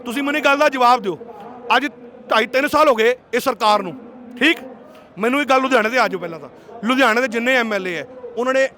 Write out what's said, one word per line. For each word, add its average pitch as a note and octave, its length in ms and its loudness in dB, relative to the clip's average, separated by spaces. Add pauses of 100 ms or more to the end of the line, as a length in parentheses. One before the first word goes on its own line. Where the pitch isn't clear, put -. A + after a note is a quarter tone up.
ਤੁਸੀਂ A#3+ 180 -4
ਮੈਨੂੰ C#4+ 160 -2
ਇਹ C#4+ 60 -4
ਗੱਲ C#4+ 140 4
ਦਾ D4+ 100 4
ਜਵਾਬ B3+ 320 4
ਦਿਓ, F#3 180 -6 (580)
ਅੱਜ C4 100 2 (440)
ਢਾਈ A3+ 160 2
ਤਿੰਨ C4 220 0
ਸਾਲ D4+ 200 4
ਹੋ C4+ 60 4
ਗਏ A3+ 220 2 (180)
ਇਹ B3 60 2
ਸਰਕਾਰ G#3+ 420 0
ਨੂੰ, F3+ 100 -8 (460)
ਠੀਕ? E4 200 2 (600)
ਮੈਨੂੰ B3 220 0
ਇਹ D4 60 -2
ਗੱਲ C4 160 2
ਲੁਧਿਆਣੇ B3 260 2
'ਤੇ B3 100 0
ਆ A3 100 2
ਜਾਓ F#3 120 -6
ਪਹਿਲਾਂ E3 200 -12
ਤਾਂ। C#3 80 -18 (360)
ਲੁਧਿਆਣੇ A#3+ 360 2
ਦੇ C4 80 -2
ਜਿੰਨੇ A#3 280 0
ਐਮ A3+ 180 -2
ਐਲ F#3+ 140 -4
ਏ F3 80 -6
ਹੈ, C#3+ 100 -8 (300)
ਉਹਨਾਂ B3+ 180 -2
ਨੇ C4+ 240 2